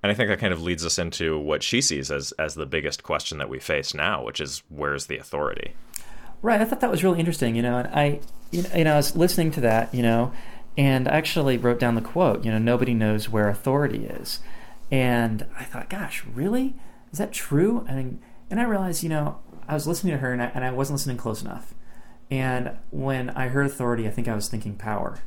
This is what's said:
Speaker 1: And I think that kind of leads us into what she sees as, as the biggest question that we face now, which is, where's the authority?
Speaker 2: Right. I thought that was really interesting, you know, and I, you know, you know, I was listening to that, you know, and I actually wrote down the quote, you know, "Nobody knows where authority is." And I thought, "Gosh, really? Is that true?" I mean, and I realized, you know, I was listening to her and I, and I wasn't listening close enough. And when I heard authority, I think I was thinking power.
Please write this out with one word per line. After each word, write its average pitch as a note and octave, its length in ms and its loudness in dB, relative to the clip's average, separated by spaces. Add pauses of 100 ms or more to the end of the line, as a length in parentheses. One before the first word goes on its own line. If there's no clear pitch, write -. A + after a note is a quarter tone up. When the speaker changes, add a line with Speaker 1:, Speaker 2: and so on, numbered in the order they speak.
Speaker 1:
And G2+ 80 2
I - 20 2
think G#2+ 160 2
that G2 100 2
kind F#2+ 140 2
of E2 80 -4
leads E2+ 240 -2
us E2 140 -2
into E2 400 -2
what D2+ 240 0
she A#2+ 180 2
sees C#2 300 0
as, C#2+ 220 -4
as D2+ 220 -4
the D#2 100 -6
biggest D2 380 -4
question D#2 340 -4
that C2 120 -4
we C#2 100 -8
face D2 340 -2
now, D2+ 300 -2
which A#1+ 160 -6
is, C#2 300 -6
where's C#2+ 380 -4
the C#2 100 -6
authority? - 560 -4 (680)
Speaker 2:
Right. G#3+ 200 4
I A3 40 4
thought - 160 -2
that A#3+ 100 2
was E3+ 120 0
really F3+ 160 4
interesting, D3 360 2
you A#2 60 2
know, B2 160 2
and B2 100 -2
I, D3 320 2 (320)
you F3 120 0
know, - 120 -4
you E3 80 4
know, D#3 100 6
I D3+ 40 6
was G3 180 2
listening E3 360 4
to D3 100 -2
that, A2+ 340 4
you B2 80 2
know, A#2 300 4 (440)
and C3 300 4
I C#3 40 2
actually D3 460 2
wrote A#2+ 220 2
down A#2+ 160 4
the A2+ 60 2
quote, B2+ 420 2
you A2+ 80 2
know, A2 60 2
"Nobody A#2+ 360 4
knows G#2+ 360 2
where G#2+ 180 4
authority C3+ 580 2
is." - 360 -6 (500)
And A#2+ 540 2 (120)
I B2 60 -6
thought, - 260 -8
"Gosh, G#3 360 -4
really? G#3 500 0 (380)
Is D3+ 40 -8
that G3+ 140 -2
true?" G#3+ 560 2
I - 80 0
mean, C3 240 -4 (320)
and F#3+ 80 0
I A#3+ 40 4
realized, F#3+ 380 0
you E3 60 -2
know, D3+ 320 -2 (300)
I - 40 0
was D3 140 -2
listening E3+ 240 0
to C#3 80 0
her B2+ 140 0
and B2 100 0
I, A#2+ 100 -4
and B2+ 120 -2
I B2+ 60 0
wasn't C3+ 240 -2
listening C3+ 200 -2
close A2 260 -4
enough. - 320 -6 (560)
And B2+ 420 0 (200)
when C3+ 380 -2
I C3 180 -2
heard C#3 180 2
authority, A#2+ 400 0
I G#2 60 0
think A#2 160 0
I A2+ 80 0
was G#2 140 -2
thinking G#2 260 -4
power. G2+ 520 -2